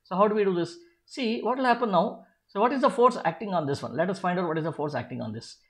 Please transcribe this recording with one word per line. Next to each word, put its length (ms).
So 100
how 140
do 80
we 80
do 100
this? 220
See 360
what 180
will 60
happen 260
now. 360
So 140
what 120
is 100
the 80
force 340
acting 280
on 140
this 160
one? 140
Let 120
us 120
find 180
out 80
what 120
is 60
the 80
force 220
acting 280
on 100
this. 240